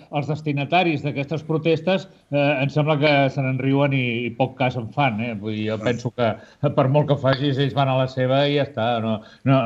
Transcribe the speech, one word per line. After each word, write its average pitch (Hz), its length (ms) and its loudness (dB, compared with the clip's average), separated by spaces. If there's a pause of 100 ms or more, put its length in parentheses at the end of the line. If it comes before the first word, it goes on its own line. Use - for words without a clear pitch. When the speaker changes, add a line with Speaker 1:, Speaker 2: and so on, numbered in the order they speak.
(100)
Speaker 1:
els 143 160 -4
destinataris 151 800 0
d'aquestes 143 420 -4
protestes, 160 600 0 (240)
eh, 143 320 2
em 139 100 0
sembla 151 240 2
que 147 140 4 (180)
se 135 160 -4
n'en 131 160 -2
riuen 135 320 2
i, 131 80 2 (240)
i 113 80 -4
poc 127 240 -2
cas 127 180 0
en 117 140 -6
fan, 120 320 0
eh? 117 160 -4
Vull 107 160 -6
dir, 107 160 -4
jo 110 80 -2
Speaker 2:
Ah. 107 80 -8
Speaker 1:
penso 120 240 -2
que 117 220 0 (420)
per 135 160 2
molt 147 180 2
que 143 140 2
facis, 135 380 0
ells 127 180 0
van 135 120 2
a 131 100 0
la 131 80 0
seva 131 400 0
i 143 100 0
ja 143 80 2
està. 113 220 -4 (120)
No, 110 200 -2 (240)
no, 135 220 4